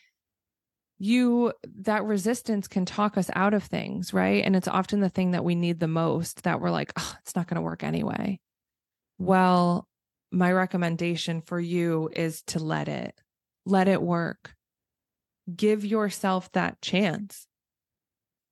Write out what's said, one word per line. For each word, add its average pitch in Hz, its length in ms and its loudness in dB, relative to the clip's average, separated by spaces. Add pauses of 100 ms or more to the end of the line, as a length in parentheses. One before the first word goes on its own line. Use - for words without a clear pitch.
(1000)
you, 240 520 2 (300)
that 208 220 0
resistance 214 600 -2
can 185 180 0
talk 208 320 0
us 185 180 0
out 202 200 2
of 196 80 2
things, 185 500 -6
right? 196 320 2
And 190 120 4
it's 185 100 0
often 190 320 0
the 196 100 2
thing 185 220 0
that 175 140 0
we 175 100 2
need 170 240 0
the 165 80 0
most 165 560 0
that 170 180 0
we're 170 120 0
like, 151 240 -2
"Oh, - 240 -8
it's - 160 -8
not 175 100 -2
gonna 170 160 -4
work 165 220 -6
anyway." 165 560 -4 (760)
Well, 180 680 4 (460)
my 180 200 4
recommendation 170 880 0
for 175 200 -6
you 170 520 0
is 165 360 -4
to - 100 -4
let 156 300 -2
it, - 300 -8 (460)
let 190 220 2
it 190 160 2
work. 170 520 -4 (1000)
Give 214 300 2
yourself 202 680 0
that - 300 -2
chance. 196 640 -2 (1040)